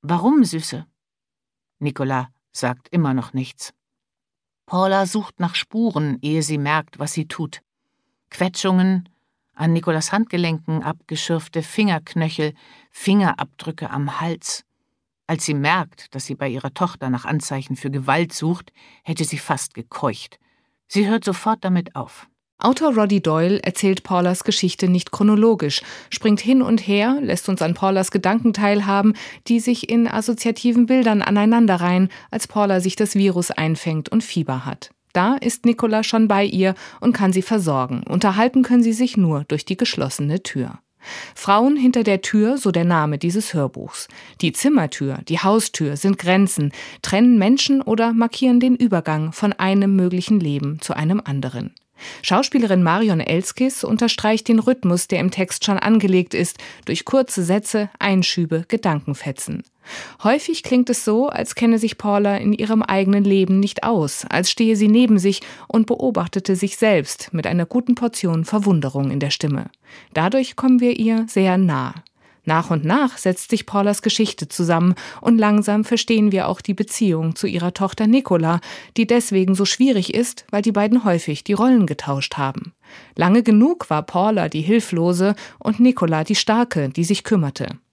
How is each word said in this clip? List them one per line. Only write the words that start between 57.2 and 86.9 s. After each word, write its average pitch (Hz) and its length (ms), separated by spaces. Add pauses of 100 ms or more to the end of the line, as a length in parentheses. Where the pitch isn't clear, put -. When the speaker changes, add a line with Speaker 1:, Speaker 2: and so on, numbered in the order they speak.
Speaker 2:
Sätze, 202 460 (100)
Einschübe, 175 640
Gedankenfetzen. 151 960 (600)
Häufig 294 400
klingt 247 260
es - 140
so, 233 240
als - 260
kenne 226 240
sich 220 200
Paula 202 400
in 208 140
ihrem 220 300
eigenen 196 400
Leben 190 380
nicht - 240
aus, 220 440
als 185 220
stehe 220 240
sie 208 140
neben 214 320
sich 196 220 (260)
und 226 180
beobachtete 196 720
sich 190 200
selbst 196 560
mit 160 140
einer 170 200
guten 247 280
Portion 180 500
Verwunderung 139 680
in 139 80
der 143 100
Stimme. 139 400 (420)
Dadurch 214 440
kommen 254 240
wir 247 180
ihr 226 300
sehr 190 280
nah. 143 380 (500)
Nach 160 260
und 156 140
nach 247 340
setzt - 320
sich 226 160
Paulas 202 360
Geschichte 208 460
zusammen 175 480 (240)
und 233 180
langsam 208 460
verstehen 220 480
wir 190 160
auch - 120
die 196 140
Beziehung 165 600
zu 208 100
ihrer 175 260
Tochter 196 360
Nicola, 175 520 (360)
die 226 100
deswegen 196 480
so 196 100
schwierig 220 480
ist, - 380
weil 208 100
die 220 120
beiden 208 320
häufig 170 400
die 208 80
Rollen 220 340
getauscht 139 520
haben. 139 340 (420)
Lange 190 300
genug 233 460
war 151 120
Paula 185 460
die 156 120
Hilflose 180 760 (240)
und 214 180
Nicola 180 460
die 208 100
Starke, 214 540
die 170 160